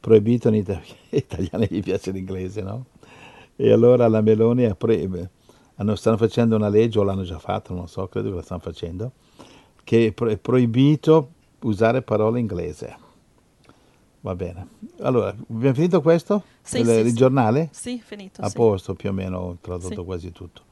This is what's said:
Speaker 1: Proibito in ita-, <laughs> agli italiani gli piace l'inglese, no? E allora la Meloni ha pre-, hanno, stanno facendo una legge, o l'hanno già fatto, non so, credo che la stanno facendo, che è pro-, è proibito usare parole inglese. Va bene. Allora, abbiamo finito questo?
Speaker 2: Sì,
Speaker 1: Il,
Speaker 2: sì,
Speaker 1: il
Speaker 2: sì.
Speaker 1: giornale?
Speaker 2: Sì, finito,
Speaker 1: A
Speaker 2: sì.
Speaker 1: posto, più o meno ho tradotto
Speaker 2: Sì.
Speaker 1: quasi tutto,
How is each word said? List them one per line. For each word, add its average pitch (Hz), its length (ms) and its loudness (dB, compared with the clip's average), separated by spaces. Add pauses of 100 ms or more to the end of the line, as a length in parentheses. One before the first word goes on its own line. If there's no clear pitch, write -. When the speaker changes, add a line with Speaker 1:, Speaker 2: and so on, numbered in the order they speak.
Speaker 1:
Proibito 117 480 2
in 110 60 2
ita-, 101 200 -2
<laughs> - 0 -
agli - 200 -16 (160)
italiani 98 580 -4
gli 98 120 -4
piace 95 300 -4
l'inglese, 95 500 -8
no? 107 240 -10 (720)
E 113 160 4
allora 120 360 6
la 110 140 4
Meloni 113 440 4
ha 107 100 2
pre-, 92 540 -2 (460)
hanno, 104 200 -2
stanno 110 220 0
facendo 113 380 2
una 107 140 0
legge, 107 300 2
o 101 40 2
l'hanno 98 200 -2
già 90 160 -10
fatto, 95 340 -8
non 87 140 -8
so, 95 200 -10
credo 104 220 -6
che 98 60 -6
la 85 60 -8
stanno 87 200 -10
facendo, 87 500 -10 (720)
che 113 240 2
è 107 60 -2
pro-, 117 160 -4
è 104 80 -2
proibito 131 960 2 (320)
usare 113 380 0
parole 110 380 0
inglese. 87 560 -8 (1300)
Va 95 140 -6
bene. 90 320 -10 (340)
Allora, 120 280 0
abbiamo 117 440 -2
finito 170 280 2
questo? 165 420 0 (180)
Speaker 2:
Sì, - 180 -6
Speaker 1:
Il, 117 60 2
Speaker 2:
sì, 117 60 4
Speaker 1:
il 113 160 4
Speaker 2:
sì. 120 60 2
Speaker 1:
giornale? 127 580 2
Speaker 2:
Sì, 247 320 -10
finito, 202 380 -18
Speaker 1:
A - 80 -4
Speaker 2:
sì. - 60 -12
Speaker 1:
posto, 101 380 0
più 98 160 -8
o 98 40 -4
meno 92 260 -6
ho 90 200 -10
tradotto 90 420 -10
Speaker 2:
Sì. 85 40 -12
Speaker 1:
quasi 90 260 -10
tutto, - 300 -20 (100)